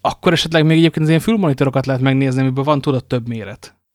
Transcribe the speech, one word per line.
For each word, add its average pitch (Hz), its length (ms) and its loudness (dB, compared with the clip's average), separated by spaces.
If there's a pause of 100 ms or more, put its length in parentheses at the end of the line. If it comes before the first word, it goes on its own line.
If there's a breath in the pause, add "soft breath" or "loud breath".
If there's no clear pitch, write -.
Akkor - 320 0
esetleg 160 320 0
még 160 120 4
egyébként 160 260 2
az 156 60 0
ilyen 160 120 2
fülmonitorokat 139 640 0
lehet 131 160 -2
megnézni, 135 400 0
amiből 131 220 -2
van, 139 180 0
tudod, 131 240 -2
több 120 220 -6
méret. 110 480 -12 (200)